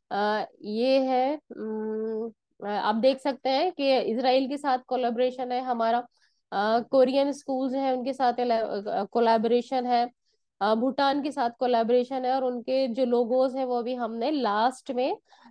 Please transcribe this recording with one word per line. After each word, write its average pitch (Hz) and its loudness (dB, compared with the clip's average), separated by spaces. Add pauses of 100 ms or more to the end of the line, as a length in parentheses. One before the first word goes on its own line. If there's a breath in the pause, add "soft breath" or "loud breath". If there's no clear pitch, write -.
(100)
अ, 208 -2 (140)
ये 240 2
है, 262 0 (180)
उम, 220 -6 (320)
अ, 202 -6
आप 208 -2
देख 262 2
सकते 262 -4
हैं 294 0
कि 269 2
Israel 254 2
के 285 -6
साथ 285 -2
collaboration 247 -2
है 247 -2
हमारा, 233 0 (540)
अ, 214 0
Korean 269 4
schools 269 -4
हैं 269 0
उनके 254 -2
साथ 254 2
एला-, 226 -2
अ, 196 -2
collaboration 240 2
है, 240 0 (500)
अ, 214 2
भूटान 269 0
के 285 -6
साथ 247 -2
collaboration 247 0
है 254 0
और 262 0
उनके 254 -2
जो 240 -2
logos 247 2
हैं 269 -2
वो 247 -2
भी 247 -6
हमने 233 -4
last 240 0
में, 254 -2 (340 loud breath)